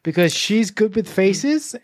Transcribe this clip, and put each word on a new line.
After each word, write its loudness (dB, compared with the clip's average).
because 2
she's 0
good 0
with -2
faces 0